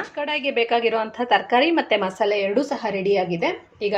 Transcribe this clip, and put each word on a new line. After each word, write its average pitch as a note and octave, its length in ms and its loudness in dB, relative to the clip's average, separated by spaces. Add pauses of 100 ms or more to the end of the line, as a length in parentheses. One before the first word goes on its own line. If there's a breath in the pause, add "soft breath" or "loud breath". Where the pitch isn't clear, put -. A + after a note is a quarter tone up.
(160)
ಕಡಾಯಿಗೆ D4 420 -4
ಬೇಕಾಗಿರುವಂಥ A3+ 580 0 (160)
ತರಕಾರಿ A#3+ 360 4 (100)
ಮತ್ತು A#3+ 260 2
ಮಸಾಲೆ G#3 420 0
ಎರಡೂ G#3+ 240 0
ಸಹ A#3 260 -4
ರೆಡಿಯಾಗಿದೆ. F#3+ 540 0 (380)
ಈಗ G3+ 100 -2